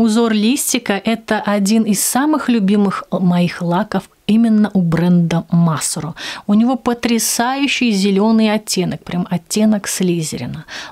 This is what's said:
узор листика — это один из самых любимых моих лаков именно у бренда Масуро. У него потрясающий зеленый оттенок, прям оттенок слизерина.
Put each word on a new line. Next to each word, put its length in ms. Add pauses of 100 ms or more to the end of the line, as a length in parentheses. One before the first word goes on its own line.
узор 320
листика — 720
это 360
один 440
из 180
самых 460
любимых 640
моих 500
лаков 460 (220)
именно 440
у 60
бренда 680
Масуро. 640 (320)
У 80
него 220
потрясающий 1120
зеленый 640
оттенок, 480
прям 260
оттенок 600
слизерина. 760 (280)